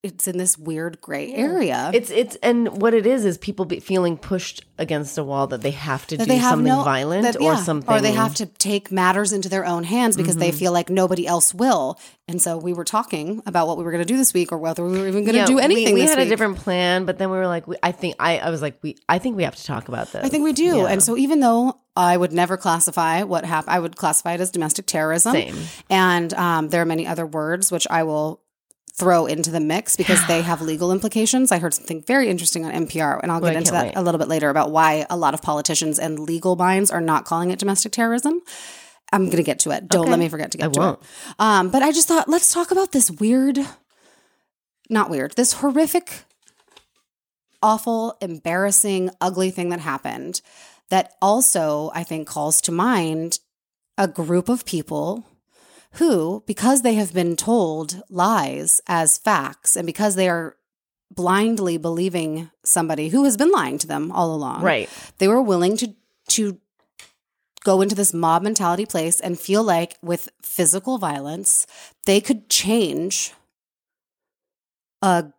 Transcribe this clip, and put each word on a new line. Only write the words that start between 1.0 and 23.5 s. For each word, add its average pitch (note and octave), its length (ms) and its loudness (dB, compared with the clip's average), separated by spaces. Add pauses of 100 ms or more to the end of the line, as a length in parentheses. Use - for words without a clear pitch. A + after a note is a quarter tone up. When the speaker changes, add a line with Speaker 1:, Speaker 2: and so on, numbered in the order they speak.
Speaker 1:
gray C#3+ 280 -8
Speaker 2:
Yeah. C4 60 -10
Speaker 1:
area. G#3+ 560 -2
Speaker 2:
It's, A#3 180 0
it's, - 260 -2
and A#3 440 0
what A3+ 140 4
it A3 100 4
is, A#3+ 220 2
is F3 100 0
people F#3 300 -6
be, F3 140 -6
feeling F3+ 360 0
pushed - 480 -8 (140)
against D3 400 -4
a D#3 60 -4
wall C#3 240 -2
that B2 120 -6
they C#3 120 -4
have C#3+ 340 -8
to D#3+ 100 -8
Speaker 1:
That A3+ 80 0
Speaker 2:
do A3 60 -4
Speaker 1:
they B3+ 80 4
have B3 140 4
Speaker 2:
something B3+ 200 4
Speaker 1:
no, C4+ 100 2
Speaker 2:
violent D3 420 0
Speaker 1:
that, A#3 120 0
Speaker 2:
or D#4+ 160 2
Speaker 1:
yeah, D4 40 2
Speaker 2:
something. E3+ 380 0
Speaker 1:
or G#3+ 60 4
they - 120 2
have G#3+ 240 0
to G#3 100 -4
take G3+ 440 -4
matters F#3+ 440 2
into F#3+ 160 -2
their F#3+ 160 -2
own E3+ 180 -2
hands A3 320 2
because E3 200 0
they F3 120 2
Speaker 2:
Mm-hmm. E3 80 0
Speaker 1:
feel F3 160 0
like F3 160 0
nobody F#3 380 0
else E3+ 260 2
will. F3 480 0 (260)
And E3+ 140 -6
so E3+ 160 -2
we F3 160 -4
were E3+ 120 -6
talking F#3+ 600 -4
about F3 220 0
what D#3+ 100 -2
we E3+ 80 -6
were E3 80 -4
gonna E3+ 140 -2
do A#3 100 0
this C4 160 2
week F3 200 0
or E3+ 60 -4
whether E3 240 -4
we F#3 160 -2
were F#3+ 80 -2
even G3 200 -2
gonna A3+ 120 4
Speaker 2:
Yeah, G3+ 80 4
Speaker 1:
do C4 100 4
Speaker 2:
we, B3+ 60 4
Speaker 1:
anything G4 300 4
Speaker 2:
we G3 80 6
Speaker 1:
this D4+ 100 6
Speaker 2:
had D4+ 80 2
a C4+ 40 4
Speaker 1:
week. G#3+ 80 2
Speaker 2:
different G#3+ 260 0
plan, F3+ 480 0
but F#3 140 -4
then F#3+ 120 -2
we F#3 60 -2
were F#3 100 0
like, E3+ 220 -4
we, E3+ 140 -8
I F3 100 0
think, F3 260 -6
I, E3 200 0
I - 100 -4
was D#3+ 140 -4
like, C#3+ 200 -6
we, D3+ 140 -8 (100)
I F3 120 2
think A#3 180 -4
we F#3 60 -2
have C#3 140 -4
to - 80 -18
talk C3 240 -8
about A#2 240 -8
this. - 120 -8
Speaker 1:
I C4+ 60 0
think D4 140 0
we D#4 100 2
do. D#4+ 240 2
Speaker 2:
Yeah. F#3 80 2
Speaker 1:
And G3 160 2
so A#3 160 0
even C#4+ 220 2
though A#3+ 380 2 (160)
I F3 220 4
would F3 160 0
never F3+ 240 0
classify E3+ 680 0
what F3+ 200 -2
hap-, D#3+ 240 -4